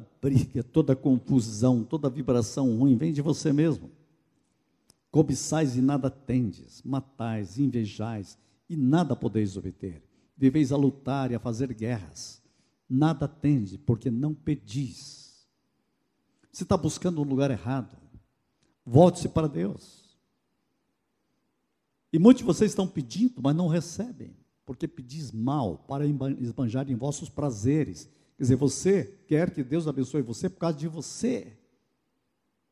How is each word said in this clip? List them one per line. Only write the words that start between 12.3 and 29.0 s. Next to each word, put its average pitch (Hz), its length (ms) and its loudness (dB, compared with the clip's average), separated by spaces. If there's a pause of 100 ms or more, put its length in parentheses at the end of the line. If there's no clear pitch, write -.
Nada 147 380 2
tende, 110 480 -2
porque 120 340 -2
não 139 220 -2
pedis." - 1120 -8 (1040)
Você - 140 -12
tá 196 100 0
buscando 160 460 -2
um 147 40 0
lugar 135 260 2
errado. 113 440 -6 (880)
Volte-se 170 460 6
para 160 180 0
Deus. 160 680 -8 (1900)
E 160 80 0
muitos 240 220 10
de 226 60 -4
vocês 202 240 4
estão 185 180 -2
pedindo, 160 540 -4
mas 139 120 2
não 170 140 0
recebem, 175 640 -4 (340)
porque 139 180 -6
pedis 131 460 -12
mal 113 460 -2 (100)
para 139 180 -2
emba-, 139 260 0
esbanjar 127 580 -4
em 127 40 0
vossos 143 360 -6
prazeres. 131 760 -2 (300)
Quer - 60 -6
dizer, 127 140 6
você 143 680 0